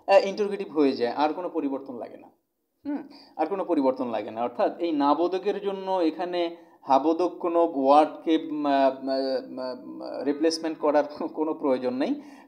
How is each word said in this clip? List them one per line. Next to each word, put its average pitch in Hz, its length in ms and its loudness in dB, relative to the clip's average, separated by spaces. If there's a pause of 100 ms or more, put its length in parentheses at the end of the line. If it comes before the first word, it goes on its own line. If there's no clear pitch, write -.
আহ, 196 200 8
interrogative 196 460 -4
হয়ে 139 200 4
যায়, 117 200 0
আর 151 200 0
কোনো 175 160 -6
পরিবর্তন 139 460 -6
লাগে 107 220 -12
না। - 120 -20 (560)
হুম, 285 240 -6 (280)
আর 156 100 -2
কোনো 190 180 -4
পরিবর্তন 135 440 0
লাগে 110 220 -4
না। 110 120 -4
অর্থাৎ 147 360 -2
এই 170 140 -2
নাবোধকের 175 680 2
জন্য 190 280 -4
এখানে 175 680 -2 (260)
হাবোধক 165 560 2
কোনো 170 360 2
ওয়ার্ডকে, 151 600 4
উম, 151 300 -4
আহ, 135 340 2
উম, 131 580 -4
আহ, 127 680 -10
replacement 160 540 -2
করার 147 260 2
<laughs> 160 300 -8
কোনো 156 200 -2
প্রয়োজন 127 400 0
নেই, 185 280 -4 (260)